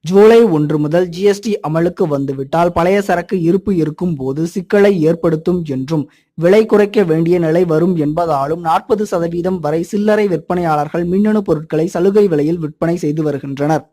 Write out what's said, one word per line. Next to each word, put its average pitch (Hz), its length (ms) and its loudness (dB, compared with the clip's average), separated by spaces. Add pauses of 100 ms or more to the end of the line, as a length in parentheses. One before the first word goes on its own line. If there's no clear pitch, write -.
ஜூலை 208 320 6 (180)
ஒன்று 151 260 0
முதல் 170 320 0
ஜி 180 160 -6
எஸ் 202 160 -2
டி 220 60 -2 (160)
அமலுக்கு 170 440 -2
வந்துவிட்டால் 139 640 -2
பழைய 180 220 2 (100)
சரக்கு 175 300 -2 (100)
இருப்பு 190 240 0 (100)
இருக்கும் 156 380 -4
போது 139 220 -4 (120)
சிக்கலை 202 380 2 (180)
ஏற்படுத்தும் 170 500 -2 (160)
என்றும் 139 280 -4 (400)
விலை 196 180 4 (100)
குறைக்க 208 380 2
வேண்டிய 165 260 2 (100)
நிலை 165 260 2
வரும் 170 240 2 (100)
என்பதாலும் 156 640 -2
நாற்பது 196 440 0
சதவீதம் 175 540 -2
வரை 156 160 -2 (100)
சில்லறை 208 420 0
விற்பனையாளர்கள் 165 760 -2
மின்னணு 208 360 2
பொருட்களை 156 380 -2 (100)
சலுகை 196 380 2
விலையில் 156 300 0
விற்பனை 165 400 -4
செய்து 151 240 -2
வருகின்றனர். 143 640 -4